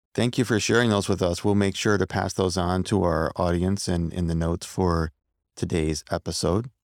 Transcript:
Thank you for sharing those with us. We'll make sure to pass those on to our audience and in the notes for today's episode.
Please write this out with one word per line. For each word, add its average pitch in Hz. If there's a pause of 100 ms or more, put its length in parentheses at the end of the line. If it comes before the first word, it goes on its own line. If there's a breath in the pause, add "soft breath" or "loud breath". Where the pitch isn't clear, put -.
(140)
Thank 120
you 127
for 110
sharing 117
those 101
with 90
us. 87
We'll 101
make 98
sure 104
to 95
pass 92
those 92
on 90
to 95
our 80
audience 90
and 85
in 87
the 82
notes 82
for 85 (460)
today's 80
episode. 87 (140)